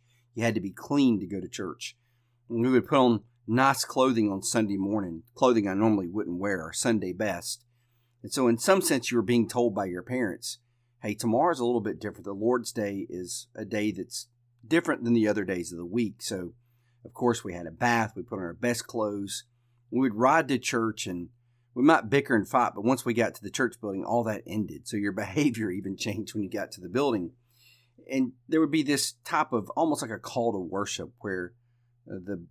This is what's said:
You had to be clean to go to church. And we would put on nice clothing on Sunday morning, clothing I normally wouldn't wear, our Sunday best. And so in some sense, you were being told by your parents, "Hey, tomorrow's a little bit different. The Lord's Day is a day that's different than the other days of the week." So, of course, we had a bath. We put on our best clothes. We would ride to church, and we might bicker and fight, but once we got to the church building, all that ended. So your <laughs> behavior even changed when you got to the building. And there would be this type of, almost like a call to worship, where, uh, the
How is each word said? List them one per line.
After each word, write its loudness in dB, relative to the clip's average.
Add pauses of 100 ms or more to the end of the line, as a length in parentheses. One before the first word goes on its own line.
(340)
You -2
had 2
to 2
be -8
clean 2
to -8
go -6
to -10
church. -10 (540)
And -2
we 4
would 6
put 4
on 6 (240)
nice 4
clothing 4
on -4
Sunday 0
morning, -2 (120)
clothing 4
I -2
normally 2
wouldn't -4
wear, -2
our -10
Sunday 0
best. -4 (580)
And -12
so 2
in 4
some 4
sense, 0
you 0
were 4
being 4
told 0
by -2
your -6
parents, -4 (440)
"Hey, -4
tomorrow's 2
a 2
little 2
bit -4
different. -10
The -8
Lord's 0
Day -4
is -10
a -8
day -2
that's -10 (400)
different 0
than 4
the 6
other 2
days -4
of -10
the -8
week." -2
So, -8 (500)
of -20
course, 0
we -8
had -10
a -12
bath. 0
We -10
put -8
on -6
our -8
best -2
clothes. -4 (460)
We 0
would 2
ride 4
to 2
church, -2
and -6 (420)
we 0
might 6
bicker 4
and 2
fight, 2
but -8
once 2
we 0
got 2
to -16
the -8
church -2
building, -4
all 0
that -4
ended. -6
So -4
your 0
<laughs> -
behavior 0
even -6
changed -6
when -2
you -4
got -6
to -18
the -12
building. 0 (840)
And 0 (180)
there 4
would 2
be 2
this 0 (120)
type -2
of, -4
almost 0
like -8
a -6
call -2
to -4
worship, -6 (100)
where, -6 (520)
uh, -10
the -8